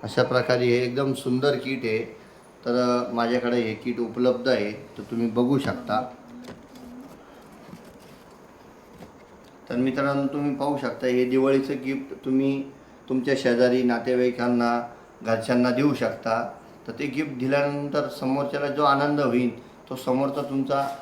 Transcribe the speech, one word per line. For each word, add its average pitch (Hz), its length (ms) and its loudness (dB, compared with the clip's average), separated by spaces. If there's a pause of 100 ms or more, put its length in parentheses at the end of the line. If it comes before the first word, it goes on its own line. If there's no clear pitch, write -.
अशा 123 200 0
प्रकारे 123 420 2
हे 120 120 4
एकदम 127 360 0
सुंदर 131 440 2
किट 131 280 -4
आहे. 110 200 0 (640)
तर 123 460 2
माझ्याकडे 120 440 0
हे 110 180 0
किट 120 240 -6
उपलब्ध 120 500 0
आहे, 107 240 2
तर - 300 -14
तुम्ही 117 280 -2
बघू 123 280 2
शकता. 107 540 -4 (3500)
तर 120 60 -2
मित्रांनो, 139 500 0
तुम्ही 143 280 -2
पाहू 143 240 -2
शकता, 127 280 -4
हे 127 180 4
दिवाळीचं 131 480 2
गिफ्ट 131 520 -6
तुम्ही 139 460 0 (380)
तुमच्या 131 300 0
शेजारी 127 440 4
नातेवाईकांना, 120 1040 2 (340)
घरच्यांना 123 480 2
देऊ 139 240 2
शकता. 113 600 -2 (320)
तर 117 60 -12
ते 147 140 -6
गिफ्ट 135 320 -4
दिल्यानंतर 143 680 0
समोरच्याला 139 600 -2
जो 143 160 0
आनंद 147 360 4
होईल, 123 420 0 (280)
तो 131 60 -8
समोरचा 135 460 -2
तुमचा 135 460 -2 (140)